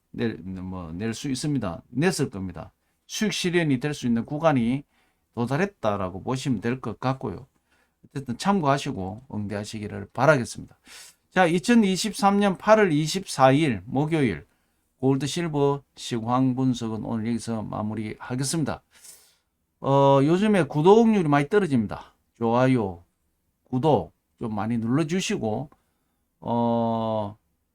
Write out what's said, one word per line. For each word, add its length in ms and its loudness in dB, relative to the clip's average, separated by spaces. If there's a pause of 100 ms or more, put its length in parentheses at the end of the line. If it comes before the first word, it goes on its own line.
(100)
낼, 280 -4
뭐, 540 -10
낼 220 -6
수 160 -8
있습니다. 580 -4
냈을 420 -2
겁니다. 420 -12 (340)
수익 260 -2
실현이 480 0
될 140 -4
수 120 -8
있는 200 0
구간이 580 0 (500)
도달했다라고 880 -4
보시면 380 -2
될 200 -4
것 200 -10
같고요. 460 -6 (580)
어쨌든 320 -10
참고하시고 960 -2
응대하시기를 800 -8
바라겠습니다. 640 0 (540)
자, 160 4
이천이십삼 960 2
년 180 2
팔월 340 6
이십사 600 2
일 320 2
목요일 600 0 (520)
골드, 280 0
실버 560 -2 (120)
시황 600 -2
분석은 500 -2
오늘 240 -4
여기서 340 -4
마무리하겠습니다. 1200 -4 (1000)
어, 420 4
요즘에 420 4
구독률이 640 4
많이 200 2
떨어집니다. 640 0 (260)
좋아요, 640 0 (600)
구독 480 0 (260)
좀 160 -6
많이 220 -2
눌러주시고, 920 -2 (720)
어, 960 -2 (360)